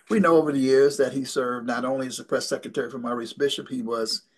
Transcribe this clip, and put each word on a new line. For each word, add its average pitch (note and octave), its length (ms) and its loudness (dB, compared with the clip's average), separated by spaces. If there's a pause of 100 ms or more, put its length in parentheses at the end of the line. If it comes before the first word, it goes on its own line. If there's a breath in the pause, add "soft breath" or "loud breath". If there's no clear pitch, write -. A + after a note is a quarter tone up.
We A3 100 2
know E3+ 160 6
over D#3 160 4
the C#3 80 0
years C3 380 6
that B2+ 160 2
he C3+ 100 -4
served B2 420 -4
not B2 200 -4
only C3 220 -4
as A2+ 100 -10
the A#2 80 -12
press B2+ 220 -2
secretary B2+ 420 -6
for B2+ 80 -12
Maurice A#2+ 340 -6
Bishop, C#3 380 -4
he B2+ 120 -6
was, A2+ 420 -4 (140)